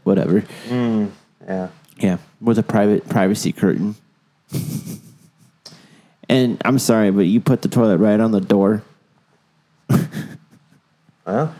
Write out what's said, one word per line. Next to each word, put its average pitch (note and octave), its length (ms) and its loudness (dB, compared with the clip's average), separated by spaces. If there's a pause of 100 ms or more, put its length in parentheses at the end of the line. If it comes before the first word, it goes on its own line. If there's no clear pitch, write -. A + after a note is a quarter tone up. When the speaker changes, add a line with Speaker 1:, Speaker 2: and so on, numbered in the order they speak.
Speaker 1:
whatever. F#2+ 380 2 (260)
Speaker 2:
Mm, A#2 420 -2 (360)
yeah. F#2 220 -8 (300)
Speaker 1:
Yeah, F#2 180 0 (240)
with A2+ 180 2
a A2 40 2
private G#2 460 0
privacy G2 440 0
curtain. G2+ 420 -2 (580)
<laughs> - 40 -4 (1700)
And B2+ 320 0
I'm B2+ 160 2
sorry, A2 320 2
but G2+ 120 2
you G2+ 180 2
put C3 220 0
the - 60 0
toilet G#2+ 280 2
right G#2 240 4
on A2+ 120 2
the G2+ 100 2
door. G2+ 400 2 (1080)
<laughs> - 60 2 (1300)
Speaker 2:
Well, C3+ 360 -4